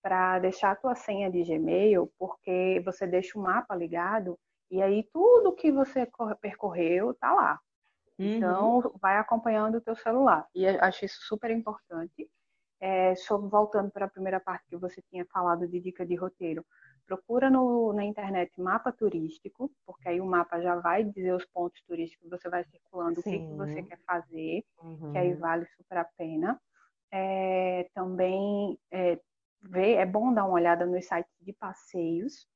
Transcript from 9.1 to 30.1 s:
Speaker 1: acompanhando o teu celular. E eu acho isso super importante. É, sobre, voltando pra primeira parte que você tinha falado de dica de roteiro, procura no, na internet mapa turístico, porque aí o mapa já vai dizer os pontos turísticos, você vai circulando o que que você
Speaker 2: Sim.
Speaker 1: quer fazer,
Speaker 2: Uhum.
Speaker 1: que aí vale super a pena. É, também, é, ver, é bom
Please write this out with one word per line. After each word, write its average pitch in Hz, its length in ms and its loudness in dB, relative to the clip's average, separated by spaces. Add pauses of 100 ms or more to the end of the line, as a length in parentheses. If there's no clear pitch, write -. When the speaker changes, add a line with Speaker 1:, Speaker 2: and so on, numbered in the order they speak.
Speaker 1:
acompanhando 220 600 0
o 226 40 -2
teu 226 160 -6
celular. 226 580 4
E 185 100 0
eu 190 160 4
acho 190 240 2
isso - 180 -8
super 220 280 -6
importante. 214 760 -6 (520)
É, 185 360 2
sobre, 202 340 -2
voltando 208 400 2
pra 196 160 -6
primeira 190 320 -4
parte 185 300 -8
que 175 80 -12
você 180 340 -10
tinha 180 220 -10
falado 175 340 0
de 180 140 -4
dica 180 260 -8
de 180 80 -2
roteiro, 175 500 -6 (400)
procura 247 460 0
no, 240 420 4
na 208 120 0
internet 196 520 -4
mapa 185 360 -2
turístico, - 760 -4 (160)
porque - 240 -14
aí 175 120 -2
o 381 60 -4
mapa 175 340 0
já 175 160 0
vai 175 260 0
dizer 190 320 -2
os 180 120 -4
pontos 175 420 -6
turísticos, 170 420 -8
você 180 180 -12
vai 175 160 -4
circulando 170 540 -6
o - 40 -8
que 196 160 -4
que 156 160 -10
você 147 200 -6
Speaker 2:
Sim. 160 100 -10
Speaker 1:
quer 175 220 -18
fazer, 170 580 -6 (160)
Speaker 2:
Uhum. 160 300 -14
Speaker 1:
que 147 80 -2
aí 180 160 2
vale 170 320 -2 (100)
super - 220 -8
a 170 60 -2
pena. 165 560 -4 (500)
É, 185 840 -2
também, 190 840 -2 (140)
é, 180 260 0 (440)
ver, 190 320 2
é 190 120 4
bom 214 260 2